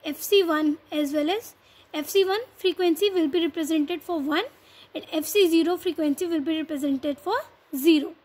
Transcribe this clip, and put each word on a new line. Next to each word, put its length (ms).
F 160
C 220
one 360
as 220
well 180
as 240
F 160
C 140
one 160
frequency 520
will 200
be 120
represented 640
for 180
one 240
and 180
F 120
C 240
zero 280
frequency 500
will 140
be 180
represented 600
for 180
zero. 380